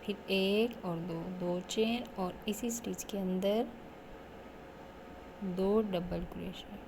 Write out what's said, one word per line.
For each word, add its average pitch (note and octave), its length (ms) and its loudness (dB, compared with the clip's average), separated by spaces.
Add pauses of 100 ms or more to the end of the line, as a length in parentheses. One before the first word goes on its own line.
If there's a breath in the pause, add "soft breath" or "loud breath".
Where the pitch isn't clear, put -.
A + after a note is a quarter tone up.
फिर G3+ 260 -2
एक G3+ 540 4
और E3+ 140 0
दो, E3 220 -2 (180)
दो F3+ 220 2
चेन A3+ 420 2 (160)
और F3+ 140 0 (140)
इसी A3 240 0
स्टिच G3+ 320 -4
के - 140 -4
अंदर G3 500 4 (1900)
दो G3 280 6
डबल F3 440 0
क्रोशे F3+ 600 -8